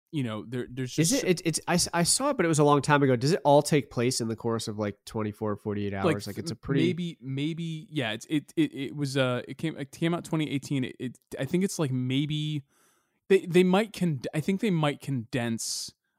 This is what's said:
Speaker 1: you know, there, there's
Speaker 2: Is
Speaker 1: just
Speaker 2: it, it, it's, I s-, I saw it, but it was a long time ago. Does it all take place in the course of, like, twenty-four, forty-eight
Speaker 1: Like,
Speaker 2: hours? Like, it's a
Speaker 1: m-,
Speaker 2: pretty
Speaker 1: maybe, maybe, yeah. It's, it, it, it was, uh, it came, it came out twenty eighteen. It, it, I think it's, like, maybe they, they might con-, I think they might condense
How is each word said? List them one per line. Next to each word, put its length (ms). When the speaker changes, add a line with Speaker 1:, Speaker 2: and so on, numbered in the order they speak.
Speaker 1:
you 120
know, 240
there, 240
there's 260
Speaker 2:
Is 140
Speaker 1:
just 120
Speaker 2:
it, 60
it, 160
it's, 220
I 80
s-, 180
I 80
saw 300
it, 60
but 60
it 60
was 80
a 60
long 180
time 220
ago. 120
Does 180
it 100
all 180
take 300
place 300
in 60
the 80
course 320
of, 120
like, 160
twenty-four, 520
forty-eight 360
Speaker 1:
Like, 100
Speaker 2:
hours? 100
Like, 140
it's 100
a 60
Speaker 1:
m-, 80
Speaker 2:
pretty 240
Speaker 1:
maybe, 340
maybe, 680
yeah. 220
It's, 140
it, 280
it, 180
it 220
was, 220
uh, 300
it 120
came, 180
it 140
came 240
out 100
twenty 240
eighteen. 360
It, 140
it, 200
I 60
think 180
it's, 140
like, 140
maybe 720
they, 180
they 180
might 300
con-, 280
I 60
think 220
they 100
might 280
condense 920